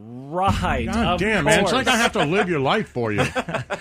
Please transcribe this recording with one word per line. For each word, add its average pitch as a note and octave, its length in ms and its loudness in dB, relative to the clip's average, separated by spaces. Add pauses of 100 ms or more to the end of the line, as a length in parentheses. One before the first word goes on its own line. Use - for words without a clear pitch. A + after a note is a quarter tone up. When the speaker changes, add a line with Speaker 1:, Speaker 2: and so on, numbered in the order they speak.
(300)
Speaker 1:
right. F3+ 560 -2
Speaker 2:
God - 280 -2
Speaker 1:
Of E3+ 60 -2
Speaker 2:
damn, G3+ 240 0
man. E3 200 4
It's F#3 80 2
like B3+ 140 0
I C4 60 2
Speaker 1:
course. A#3 100 2
Speaker 2:
have A#3 100 0
to F#3 120 0
live F#3 240 0
your D#3+ 120 0
life E3 280 0
for A#2 240 -2
you. G2+ 80 0
Speaker 1:
<laughs> - 140 0 (460)